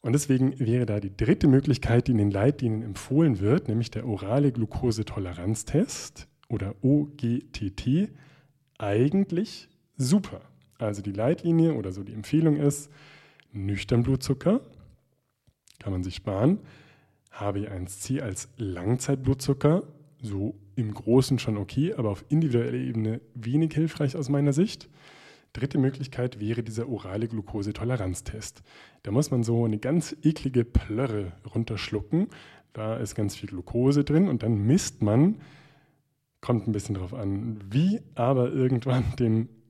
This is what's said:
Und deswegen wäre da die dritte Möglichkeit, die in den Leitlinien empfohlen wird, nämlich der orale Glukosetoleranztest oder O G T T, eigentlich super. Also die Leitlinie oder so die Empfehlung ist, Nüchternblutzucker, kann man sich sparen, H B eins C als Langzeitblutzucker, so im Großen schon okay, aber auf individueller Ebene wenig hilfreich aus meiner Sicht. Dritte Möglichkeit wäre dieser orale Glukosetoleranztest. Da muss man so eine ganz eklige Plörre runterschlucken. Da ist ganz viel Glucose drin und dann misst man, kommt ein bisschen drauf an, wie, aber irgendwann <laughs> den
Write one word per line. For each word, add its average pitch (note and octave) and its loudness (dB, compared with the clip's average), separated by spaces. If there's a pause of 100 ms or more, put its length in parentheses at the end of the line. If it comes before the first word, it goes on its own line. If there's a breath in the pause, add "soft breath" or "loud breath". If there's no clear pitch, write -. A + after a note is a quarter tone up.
Und A2 0
deswegen C3+ 2
wäre A#2+ 2
da G#2 -2
die G2 -8
dritte A#2+ 2
Möglichkeit, B2+ 4
die B2+ 2
in A2 4
den G#2 4
Leitlinien A2 0
empfohlen B2 2
wird, A2+ 2
nämlich A2+ -2
der A#2 -6
orale A#2 0
Glukosetoleranztest A2 -4 (200)
oder G2+ -4
O D3 4 (120)
G A#2+ -2 (100)
T G2+ -6
T, D#3+ 0 (720 soft breath)
eigentlich D#3 0 (260)
super. C#3+ 0 (380)
Also G#2 -4
die G2+ -4
Leitlinie E3 2
oder G2 -4
so G2 -8
die G#2+ -12
Empfehlung D3 2
ist, C#3+ 0 (600 loud breath)
Nüchternblutzucker, B2 0 (1160)
kann - -8
man F2+ -2
sich F#2 -6
sparen, A2+ 2 (720 loud breath)
H G2+ -4
B G2+ -4
eins F#2 -8
C C3 -4
als G2 -8
Langzeitblutzucker, C3 0 (380)
so G2+ -4 (200)
im G#2+ -4
Großen B2 2
schon G#2+ -2
okay, C3+ -2
aber A2 -2
auf G2 -6
individueller B2 2
Ebene A#2 -4 (140)
wenig C3+ 0
hilfreich D3+ -2
aus C#3 -6
meiner C#3+ 2
Sicht. - -2 (640 loud breath)
Dritte C#3 -4
Möglichkeit C3 -2
wäre A2+ -4
dieser A2+ -6
orale G#2+ -4
Glukosetoleranztest. G#2+ -6 (420 loud breath)
Da G2 -6
muss C#3+ 0
man A#2+ 0
so A#2 2
eine G#2+ -2
ganz D#3 -2
eklige C3 2
Plörre G#2+ -2 (220)
runterschlucken. A2+ -2 (460 loud breath)
Da A2 -4
ist A2 -6
ganz G#2 -2
viel - -10
Glucose B2+ 2
drin D#3+ 4
und B2+ -2
dann G#2+ 2
misst - 2
man, C3 4 (1000 loud breath)
kommt A#2 0
ein A2+ 0
bisschen G#2 -4
drauf F#2 -8
an, G#2+ -6 (100)
wie, F3 2 (160)
aber B2 2
irgendwann B2+ 2
<laughs> - -8
den A2+ 2 (200)